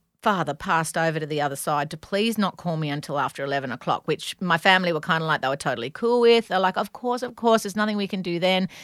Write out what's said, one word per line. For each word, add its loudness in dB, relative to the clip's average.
father 0
passed -2
over 0
to -4
the -4
other -2
side -2
to -10
please -2
not -2
call -6
me -4
until -6
after -4
eleven -2
o'clock, -4
which -4
my 2
family 4
were -2
kinda 0
like, 0
they 0
were 0
totally -4
cool 0
with. 6
They're 0
like, 0
"Of -2
course, -4
of -10
course, 4
there's -8
nothing 0
we -2
can -4
do -2
then. 2